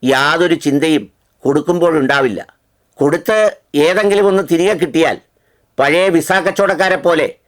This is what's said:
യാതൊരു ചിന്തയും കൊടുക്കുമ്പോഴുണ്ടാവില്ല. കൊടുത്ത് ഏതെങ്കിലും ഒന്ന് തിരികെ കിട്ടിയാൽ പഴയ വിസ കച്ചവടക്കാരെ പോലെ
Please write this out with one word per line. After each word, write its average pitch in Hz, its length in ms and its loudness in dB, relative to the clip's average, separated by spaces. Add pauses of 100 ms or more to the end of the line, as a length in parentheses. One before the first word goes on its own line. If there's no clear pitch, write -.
യാതൊരു 151 640 0
ചിന്തയും 147 400 0 (400)
കൊടുക്കുമ്പോഴുണ്ടാവില്ല. 143 960 0 (600)
കൊടുത്ത് 170 360 0 (480)
ഏതെങ്കിലും 202 460 2
ഒന്ന് 190 200 0
തിരികെ 175 300 0
കിട്ടിയാൽ 151 360 0 (640)
പഴയ 151 360 2
വിസ 165 180 0 (140)
കച്ചവടക്കാരെ 190 580 0
പോലെ 160 220 0 (220)